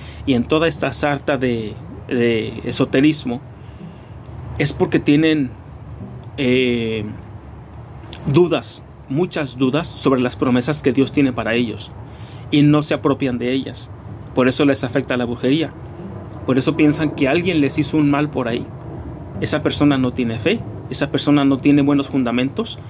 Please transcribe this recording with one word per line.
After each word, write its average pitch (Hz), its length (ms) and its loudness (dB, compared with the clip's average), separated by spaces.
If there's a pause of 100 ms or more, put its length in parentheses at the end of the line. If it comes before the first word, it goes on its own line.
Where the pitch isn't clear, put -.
(260)
y 139 80 4
en 120 120 4
toda 156 220 2
esta 147 260 -2
sarta 143 440 0
de, 117 360 -2 (340)
de 117 560 0
esoterismo, 127 800 2 (1160)
es 147 140 0
porque 175 280 0
tienen, 151 520 4 (840)
eh, 120 680 0 (1300)
dudas, 160 480 2 (280)
muchas 143 480 -2
dudas 135 300 2
sobre 135 340 2
las 127 160 -2
promesas 127 440 2
que 131 120 4
Dios 127 180 2
tiene 135 220 2
para 113 200 -2
ellos 117 380 -2 (580)
y 147 140 6
no 147 180 8
se 147 120 -4
apropian 135 440 0
de 120 140 -2
ellas. 127 400 -6 (420)
Por 127 140 4
eso 139 180 4
les 139 200 4
afecta 127 320 0
la 123 80 0
brujería. 131 460 0 (760)
Por 127 120 2
eso 151 200 2
piensan 151 340 4
que 139 160 0
alguien 170 320 2
les 139 180 2
hizo 156 200 0
un 147 120 4
mal 147 200 2
por 131 180 -4
ahí. 113 180 -2 (760)
Esa 147 200 -2
persona 147 360 4
no 127 160 0
tiene 120 260 -2
fe, 214 220 -4 (280)
esa - 220 -4
persona 147 320 4
no 139 140 4
tiene 143 240 4
buenos 139 260 2
fundamentos, 131 720 -2 (100)